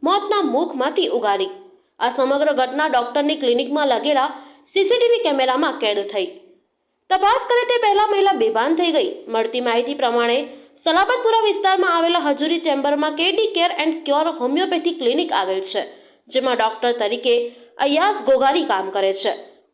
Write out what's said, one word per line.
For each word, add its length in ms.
મોતના 400
મુખમાંથી 600
ઉગારી. 320
આ 100
સમગ્ર 480
ઘટના 320
ડોક્ટરની 500
ક્લિનિકમાં 500
લાગેલા 360
સી 120
સી 140
ટી 140
વી 120
કેમેરામાં 560
કેદ 180
થઈ. 160
તપાસ 380
કરે 220
તે 140
પહેલા 280
મહિલા 300
બેભાન 380
થઈ 160
ગઈ. 140
મળતી 320
માહિતી 340
પ્રમાણે 360
સલાબતપુરા 640
વિસ્તારમાં 480
આવેલા 320
હજુરી 400
ચેમ્બરમાં 540
કે 100
ડી 260
કેર 140
એન્ડ 200
ક્યોર 240
હોમિયોપેથી 600
ક્લિનિક 380
આવેલ 320
છે, 120
જેમાં 320
ડોક્ટર 400
તરીકે 340
અયાઝ 420
ગોગારી 420
કામ 260
કરે 140
છે. 100